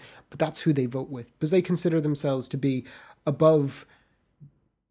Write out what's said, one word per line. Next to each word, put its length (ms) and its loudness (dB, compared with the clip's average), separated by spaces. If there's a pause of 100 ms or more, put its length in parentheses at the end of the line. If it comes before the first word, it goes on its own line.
(320)
but 80 -8
that's 220 -2
who 120 2
they 140 0
vote 240 -8
with, 220 -14
because 180 -4
they 100 4
consider 400 0
themselves 460 -2
to 100 -6
be 280 -2 (420)
above 580 2 (1040)